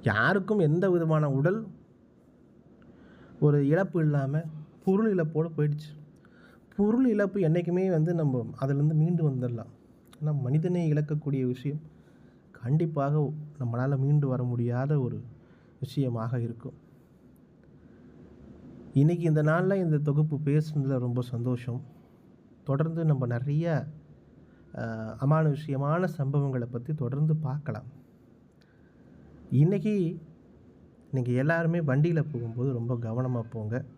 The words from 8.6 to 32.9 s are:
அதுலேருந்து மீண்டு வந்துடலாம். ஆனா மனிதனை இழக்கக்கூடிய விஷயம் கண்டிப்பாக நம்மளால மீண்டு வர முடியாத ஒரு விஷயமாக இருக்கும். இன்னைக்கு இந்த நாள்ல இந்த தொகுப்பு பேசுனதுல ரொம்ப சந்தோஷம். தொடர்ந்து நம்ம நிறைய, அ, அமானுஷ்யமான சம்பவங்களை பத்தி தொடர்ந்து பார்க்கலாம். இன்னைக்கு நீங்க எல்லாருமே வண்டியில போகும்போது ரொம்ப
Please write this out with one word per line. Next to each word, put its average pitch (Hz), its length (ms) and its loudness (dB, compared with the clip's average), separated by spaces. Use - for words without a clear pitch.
அதுலேருந்து 143 340 2
மீண்டு 160 360 2
வந்துடலாம். 120 360 -4
ஆனா 151 120 -2
மனிதனை 160 600 0
இழக்கக்கூடிய 143 540 0
விஷயம் 139 500 -6
கண்டிப்பாக 147 800 0
நம்மளால 127 380 0
மீண்டு 143 300 4
வர 123 140 0
முடியாத 123 580 0
ஒரு 113 220 -4
விஷயமாக 120 600 -2
இருக்கும். 113 320 -8
இன்னைக்கு 165 300 2
இந்த 156 180 2
நாள்ல 175 320 2
இந்த 165 240 0
தொகுப்பு 147 460 0
பேசுனதுல 147 540 0
ரொம்ப 123 240 -2
சந்தோஷம். 120 600 -4
தொடர்ந்து 160 400 0
நம்ம 135 220 2
நிறைய, 143 600 0
அ, 113 420 -8
அமானுஷ்யமான 151 880 0
சம்பவங்களை 135 460 0
பத்தி 117 300 -6
தொடர்ந்து 147 420 0
பார்க்கலாம். 127 480 -6
இன்னைக்கு 185 680 2
நீங்க 123 200 -2
எல்லாருமே 165 480 0
வண்டியில 151 520 2
போகும்போது 120 400 -4
ரொம்ப 120 220 -2